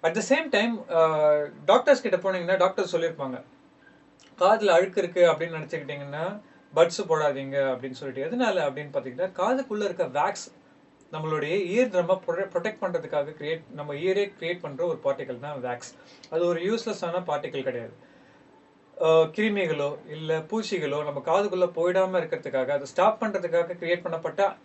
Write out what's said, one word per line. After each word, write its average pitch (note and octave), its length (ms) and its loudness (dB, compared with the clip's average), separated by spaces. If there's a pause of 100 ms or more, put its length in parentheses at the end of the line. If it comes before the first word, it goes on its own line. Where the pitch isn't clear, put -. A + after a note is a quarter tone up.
At E3 120 2
the A3 120 -2
same D4+ 220 2
time, A3 300 0 (100)
ஆஹ், D3+ 600 4 (160)
டாக்டர்ஸ் C4 360 6
கிட்ட F#3 160 2
போனீங்கன்னா F3+ 400 0
டாக்டர் F#3 280 2
சொல்லியிருப்பாங்க, D#3+ 520 -4 (1000)
"காதுல G3+ 280 6
அழுக்கு F#3 340 4
இருக்கு F3 300 6
அப்படின்னு E3 260 -2
நினைச்சுக்கிட்டீங்கன்னா C#3+ 680 -8 (480)
பட்ஸ் E3+ 280 4
போடாதீங்க" C#3+ 640 0
அப்படின்னு B2+ 260 -4
சொல்லிட்டு. C3+ 320 -8
எதனால G#3+ 380 0
அப்படின்னு C#3+ 300 -4
பார்த்தீங்கன்னா, C#3 400 -4
காதுக்குள்ள G#3+ 520 -2
இருக்க F3 300 -2
வேக்ஸ் D3+ 340 -2 (640)
நம்மளுடைய D#3 420 -4 (120)
இயர் A3 240 2
ட்ரம்மை F#3 260 2 (320)
ப்ரொடெக்ட் G3 340 -4
பண்றதுக்காக D3+ 520 -4
கிரியேட், D#3+ 360 -6
நம்ம D3 240 -10
இயரே F#3+ 380 0
கிரியேட் E3+ 300 -6
பண்ற D3 240 -6
ஒரு C#3+ 180 -2
பார்ட்டிகல் C3+ 360 -4
தான் C#3 240 -10
வேக்ஸ். C3+ 280 -8 (380)
அது E3+ 160 0
ஒரு E3+ 160 0
யூஸ்லெஸ்ஸான F#3 640 -4
பார்ட்டிகல் C#3+ 400 -4
கிடையாது. A#2+ 300 -6 (1040)
ஆஹ், D#3+ 340 6
கிருமிகளோ D#3+ 680 0 (120)
இல்ல D#3 300 -4
பூச்சிகளோ D#3+ 640 -4
நம்ம C#3+ 220 -6
காதுக்குள்ள F3+ 480 2
போயிடாம F#3 440 2
இருக்கிறதுக்காக, C3+ 520 -2
அதை C#3 160 -2
ஸ்டாப் G3+ 360 2
பண்றதுக்காக F3 560 -2
கிரியேட் F3 260 -2
பண்ணப்பட்ட E3 380 -4 (240)